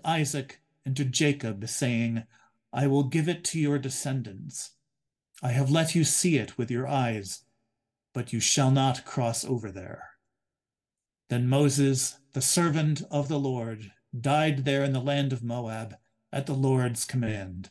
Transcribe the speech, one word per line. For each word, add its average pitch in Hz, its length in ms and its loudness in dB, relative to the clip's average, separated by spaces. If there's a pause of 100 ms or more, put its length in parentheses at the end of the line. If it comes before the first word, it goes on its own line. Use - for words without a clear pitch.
Isaac, 151 560 -2 (240)
and 135 100 -2
to 143 80 0
Jacob, 131 640 0
saying, 117 580 0 (460)
'I 131 140 2
will 139 200 4
give 156 220 0
it 170 180 -2
to 165 140 -4
your 147 200 2
descendants.' 131 960 -6 (640)
I 123 120 0
have 135 180 2
let 160 240 2
you 165 80 4
see 160 340 2
it 104 220 -4
with 113 100 -2
your 123 180 -2
eyes, 117 520 -2 (720)
but 123 200 -6
you 113 60 -2
shall 131 300 4
not 135 340 4
cross - 400 -2
over 107 280 -4
there." - 380 -14 (1200)
Then 123 180 0
Moses, 139 680 4 (160)
the 135 80 -4
servant 156 720 2
of 143 160 0
the 151 120 -2
Lord, 113 520 -4 (280)
died 143 460 2
there 139 180 2
in 139 100 0
the 131 60 0
land 139 320 0
of 120 120 -4
Moab 113 520 -6 (360)
at 135 160 -4
the 147 80 -2
Lord's 131 500 2
command. 101 640 -4